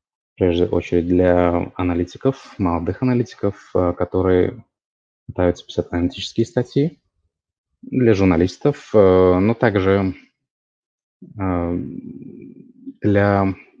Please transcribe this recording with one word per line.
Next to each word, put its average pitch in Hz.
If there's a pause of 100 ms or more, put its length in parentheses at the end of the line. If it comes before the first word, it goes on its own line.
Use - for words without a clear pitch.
(360)
прежде 87
очередь, 87
для 90
аналитиков, 90
молодых 85
аналитиков, 120
э, 90
которые 92 (600)
пытаются -
писать -
аналитические 90
статьи, 143 (840)
для 120
журналистов, 95
э, 92
но 107
также, 98 (1200)
э, 87 (1200)
для, 101
в 98 (240)